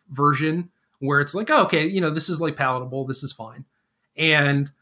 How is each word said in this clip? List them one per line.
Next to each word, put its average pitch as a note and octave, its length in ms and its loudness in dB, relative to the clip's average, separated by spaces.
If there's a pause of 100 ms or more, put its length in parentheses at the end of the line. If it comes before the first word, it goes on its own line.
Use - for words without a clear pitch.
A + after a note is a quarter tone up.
(100)
version D3 600 0 (280)
where C#3+ 220 2
it's C#3+ 140 -2
like, G#3+ 160 -4
"Oh, C#4+ 120 6
okay, D#3+ 240 2
you F#3+ 140 0
know, D#3+ 100 0
this D#3 180 -4
is, D#3+ 120 -4
like, D3+ 160 -2
palatable, B2+ 500 -4
this C3 160 -6
is C3+ 100 -8
fine." A2 320 -16 (520)
And D3 540 2 (120)